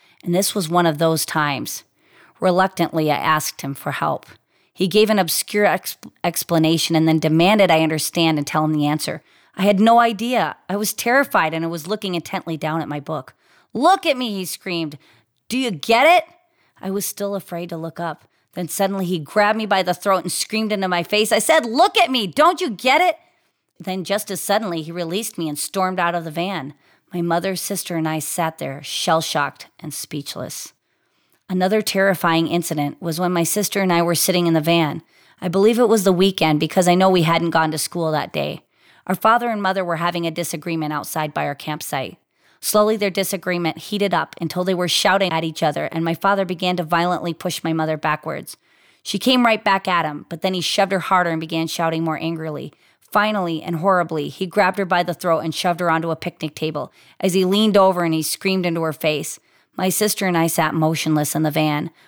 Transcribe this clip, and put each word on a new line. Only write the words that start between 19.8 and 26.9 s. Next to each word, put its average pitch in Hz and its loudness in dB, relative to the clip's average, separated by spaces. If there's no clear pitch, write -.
the 175 -2
throat 190 0
and 180 -6
screamed 220 -4
into 196 -2
my 175 0
face. 214 0
I 220 4
said, 311 2
"Look 285 2
at 359 4
me. 233 0
Don't 302 2
you 359 -2
get 254 2
it?" 359 2
Then 185 -6
just 202 -4
as 190 -6
suddenly, 196 -2
he 156 -12
released 175 -6
me 160 -4
and 147 -6
stormed 185 -2
out 170 0
of 170 -4
the 160 -10
van. 165 -6